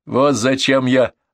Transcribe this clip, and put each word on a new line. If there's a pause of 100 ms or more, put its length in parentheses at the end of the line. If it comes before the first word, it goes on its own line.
Вот
зачем
я (200)